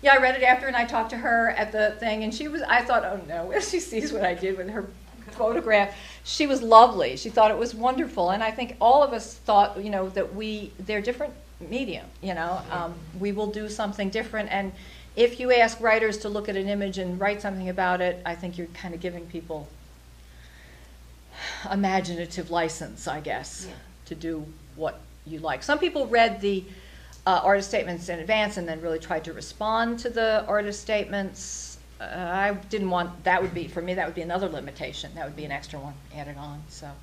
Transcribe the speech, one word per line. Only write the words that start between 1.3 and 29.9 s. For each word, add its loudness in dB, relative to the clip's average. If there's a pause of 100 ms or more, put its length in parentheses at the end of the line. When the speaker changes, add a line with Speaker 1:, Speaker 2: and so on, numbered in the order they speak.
Speaker 1:
at -2
the 4
thing, -2
and -2
she -6
was, -4
I 4
thought, 2
"Oh, -4
no, -6
<laughs> -6
if 0
she 0
sees -4
what -2
I 2
did -2
with -6
her -6 (440)
photograph." 2 (300)
She 0
was 2
lovely. 10
She -6
thought 8
it 0
was -2
wonderful, 0
and 0
I 0
think -8
all 8
of 4
us -8
thought, 4
you -6
know, -2
that -2
we, -6
they're -2
different -4 (380)
medium, -6 (160)
you -4
know. -4 (100)
Um, -6 (240)
we -2
will -2
do -8
something -4
different, -6
and -2 (460)
if 4
you 0
ask 6
writers 4
to -6
look -4
at -4
an -2
image -2
and -4
write 0
something -4
about 0
it, 0
I -4
think -8
you're -8
kind -12
of -10
giving -8
people -10 (2000)
imaginative -2
license, -4
I -4
guess, -8
Speaker 2:
Yeah. -16 (320)
Speaker 1:
to -10
do -8 (300)
what -6 (260)
you -12
like. -4
Some 0
people 0
read 4
the, 0 (640)
uh, 4
artist 4
statements -4
in -6
advance 0
and -6
then -6
really -2
tried -4
to -10
respond -2